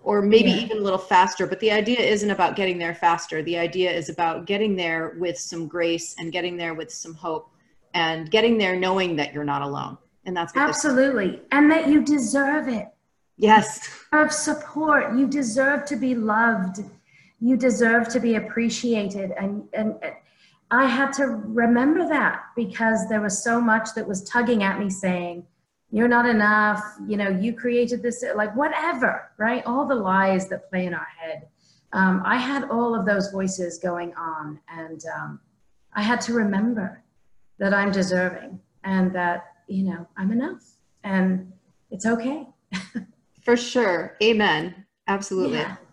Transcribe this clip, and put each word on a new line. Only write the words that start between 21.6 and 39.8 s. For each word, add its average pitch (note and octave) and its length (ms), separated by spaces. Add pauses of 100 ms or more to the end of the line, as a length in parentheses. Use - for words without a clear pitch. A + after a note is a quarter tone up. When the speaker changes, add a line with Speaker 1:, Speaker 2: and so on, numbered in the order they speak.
Speaker 2:
that B3+ 360 (120)
because A3 540
there G#3+ 100
was G3+ 240
so A#3 160
much A3+ 340
that A3 140
was F#3+ 160
tugging A#3+ 380
at F#3+ 160
me G3+ 100
saying, F3 560 (460)
"You're A3+ 180
not A#3+ 160
enough, G#3+ 580 (240)
you G#3 120
know, G3+ 100
you G3 240
created A#3+ 500
this," A#3+ 220 (100)
like, G#3 220
whatever, D#4 800
right? A#3 300
All C4+ 200
the B3+ 100
lies F#3+ 520
that - 220
play F#3 160
in F3 80
our D#3+ 140 (100)
head. D#3+ 300 (440)
Um, F#3+ 320
I G#3 120
had C4 340
all A#3 240
of G3+ 100
those G3 260
voices F#3 480
going F3 360
on, D#3 460 (100)
and, D#3+ 320 (120)
um, D3+ 260 (520)
I G#3+ 80
had A#3 220
to A#3 100
remember G#3 680 (560)
that G3 160
I'm G3+ 180
deserving F#3 640 (240)
and F#3 320
that, F3 300 (240)
you F#3+ 160